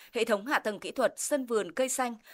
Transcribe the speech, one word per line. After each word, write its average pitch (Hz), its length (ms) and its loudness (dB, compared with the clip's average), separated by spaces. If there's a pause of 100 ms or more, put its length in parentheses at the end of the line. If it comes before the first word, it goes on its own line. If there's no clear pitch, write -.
(120)
hệ 226 120 2
thống 214 220 0
hạ 302 120 2
tầng 208 220 -2
kỹ 170 100 -8
thuật, 233 260 2
sân 269 300 0
vườn, 208 260 0
cây 262 160 0
xanh. 247 260 -2 (180)